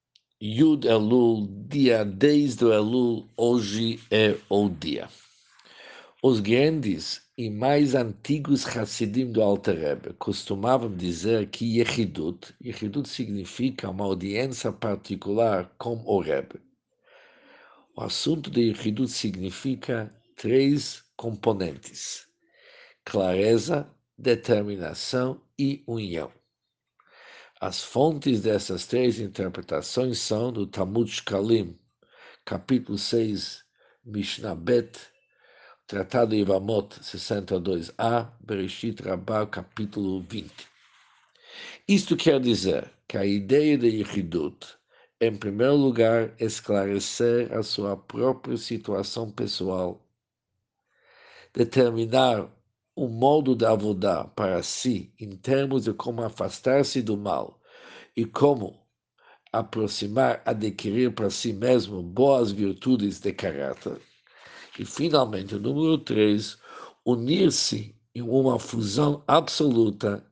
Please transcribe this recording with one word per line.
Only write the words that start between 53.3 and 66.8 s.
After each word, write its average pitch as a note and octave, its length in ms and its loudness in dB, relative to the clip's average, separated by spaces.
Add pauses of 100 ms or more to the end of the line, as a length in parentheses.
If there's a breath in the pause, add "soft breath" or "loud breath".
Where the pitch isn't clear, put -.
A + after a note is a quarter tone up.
de A2+ 80 0
avodar G2+ 680 2
para F#2 340 -2
si, - 560 -4
em G2+ 160 -12
termos C3+ 480 0
de - 100 -2
como A#2+ 300 -6
afastar-se B2+ 760 0
do G#2+ 160 -2
mal F2+ 460 -4 (540 loud breath)
e A#2 100 -2
como B2+ 580 2 (680 soft breath)
aproximar, A2 920 -2
adquirir A2 680 -2
para G#2+ 160 -2
si A2+ 240 -4
mesmo G#2 480 2
boas A#2 500 4
virtudes G2+ 680 0
de G2+ 120 -4
caráter. C#2 720 -6 (800 loud breath)
E, G#2+ 40 -8
finalmente, G#2+ 720 0
o G2+ 60 -4
número D3 400 2
três, G#2+ 580 2 (480 loud breath)